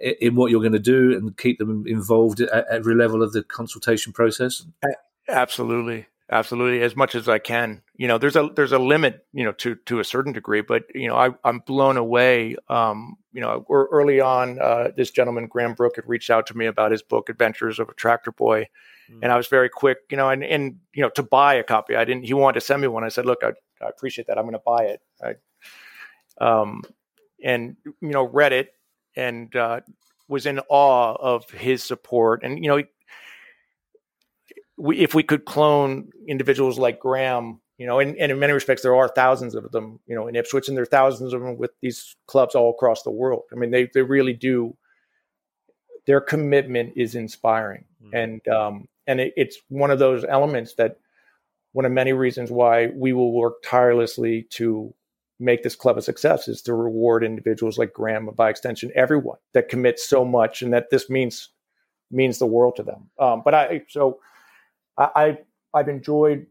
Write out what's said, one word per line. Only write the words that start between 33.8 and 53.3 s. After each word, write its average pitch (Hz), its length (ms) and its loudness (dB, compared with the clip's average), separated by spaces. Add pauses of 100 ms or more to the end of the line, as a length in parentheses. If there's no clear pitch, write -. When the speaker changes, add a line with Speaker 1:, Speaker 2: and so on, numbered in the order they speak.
Speaker 2:
we, 151 220 0
if 170 160 4
we 156 80 4
could 151 220 -2
clone 143 640 0 (180)
individuals 131 500 0
like 120 220 0
Graham, 127 600 -4 (180)
you 123 80 -14
know, 123 120 0
and, 143 180 0
and 147 160 0
in 135 60 -4
many 143 140 2
respects, 135 300 0
there 127 140 4
are 131 120 4
thousands 127 460 0
of 110 160 -12
them, 110 360 -8
you 120 80 -10
know, 110 120 -6
in 117 100 -8
Ipswich, 131 320 -2
and 139 80 -6
there 123 60 -2
are 117 40 -4
thousands 131 460 2
of 127 80 -6
them 123 160 -10
with 123 140 -6 (100)
these - 360 -10 (100)
clubs 127 280 2
all 120 160 4
across 117 320 0
the 117 80 -8
world. 120 420 -4
I - 20 -16
mean, 120 160 -4
they, 123 240 2
they 135 80 4
really 131 300 2
do. 120 440 -2 (1300)
Their 139 140 4
commitment 139 760 -2
is 120 180 -4
inspiring. 110 720 -4 (200)
Speaker 1:
Mm. 104 80 -20
Speaker 2:
And, 113 360 -6
um, 104 400 -2 (180)
and 131 140 0
it, - 160 -4
it's 135 220 -2 (100)
one 139 220 0
of 135 80 2
those 131 260 2
elements 135 500 -2
that 113 240 -2 (760)
one 131 120 -2
of 127 80 0
many 131 200 2
reasons 123 380 -2
why 120 440 4
we 131 180 0
will 123 200 2